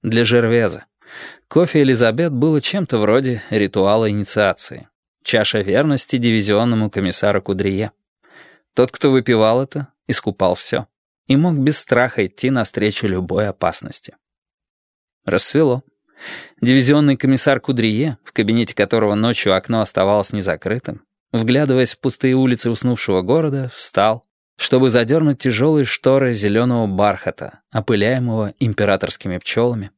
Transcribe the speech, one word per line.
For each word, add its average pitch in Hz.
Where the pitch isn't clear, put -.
для 113
Жервеза. 113
Кофе 165
Элизабет 131
было 147
чем-то 180
вроде 113
ритуала 104
инициации. 101
Чаша 107
верности 131
дивизионному 110
комиссару 98
Кудрие. 98
Тот, 123
кто -
выпивал 120
это, 135
искупал 98
всё -
и 135
мог 160
без 143
страха 120
идти -
навстречу 107
любой 92
опасности. -
Рассвело. 131
Дивизионный 135
комиссар 135
Кудрие, 120
в -
кабинете 110
которого 104
ночью 107
окно 95
оставалось 98
незакрытым, 95
вглядываясь 127
в -
пустые 131
улицы 123
уснувшего 113
города, 135
встал, 110
чтобы 131
задёрнуть 131
тяжёлые 135
шторы 131
зелёного 113
бархата, 98
опыляемого 110
императорскими 101
пчёлами 113